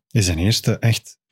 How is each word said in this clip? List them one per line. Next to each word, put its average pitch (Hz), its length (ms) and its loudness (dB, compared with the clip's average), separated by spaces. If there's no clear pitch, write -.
Is 110 140 2
zijn 87 140 -2
eerste 104 400 0
echt - 400 -2